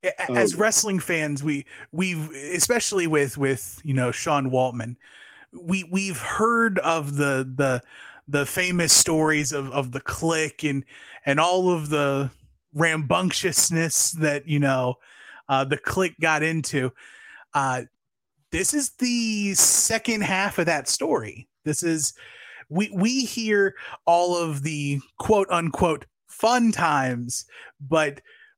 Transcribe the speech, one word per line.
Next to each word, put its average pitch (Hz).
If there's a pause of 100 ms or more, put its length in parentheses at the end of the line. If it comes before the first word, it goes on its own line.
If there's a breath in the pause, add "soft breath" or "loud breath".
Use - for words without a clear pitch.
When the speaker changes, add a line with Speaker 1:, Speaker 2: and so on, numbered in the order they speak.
Speaker 1:
A-, 170
Speaker 2:
Oh, -
Speaker 1:
as 196
Speaker 2:
yeah. 185
Speaker 1:
wrestling 208
fans, 151
we, 147 (260 loud breath)
we've, 160
especially 180
with, 147
with, 135
you 143
know, 123
Sean 139
Waltman, 123 (580 loud breath)
we, 180
we've 196
heard 226
of 151
the, 139
the, 131 (460 loud breath)
the 143
famous 180
stories 156
of, 139
of 127
the 127
Clique 160
and, 139 (420 loud breath)
and 143
all 180
of 156
the 139 (420)
rambunctiousness 165
that, 151
you 147
know, 131 (540 loud breath)
uh, 135
the 147
Clique -
got 156
into. 151 (640 loud breath)
Uh, 131 (680)
this 180
is 294
the 220
second 220
half 190
of 170
that 151
story. 123 (180)
This 151
is, 160 (560 loud breath)
we, 190
we 240
hear 208 (300 loud breath)
all 175
of 156
the 143 (180)
quote 202
unquote 165 (220)
fun 233
times, 131 (360 loud breath)
but 147 (360 soft breath)